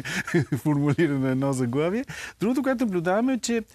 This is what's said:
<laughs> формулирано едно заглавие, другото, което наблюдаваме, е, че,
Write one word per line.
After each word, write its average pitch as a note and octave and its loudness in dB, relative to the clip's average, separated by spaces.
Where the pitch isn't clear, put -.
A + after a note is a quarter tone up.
<laughs> - 0
формулирано C#3+ 2
едно C3+ 0
заглавие, C#3+ 0
другото, B3+ 0
което C4 0
наблюдаваме, G3 0
е, B3+ 0
че, A#3 -2